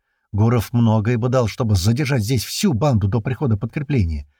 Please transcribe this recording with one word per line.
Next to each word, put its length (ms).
Гуров 420
многое 440
бы 120
дал, 180
чтобы 280
задержать 480
здесь 200
всю 300
банду 340
до 140
прихода 360
подкрепления — 680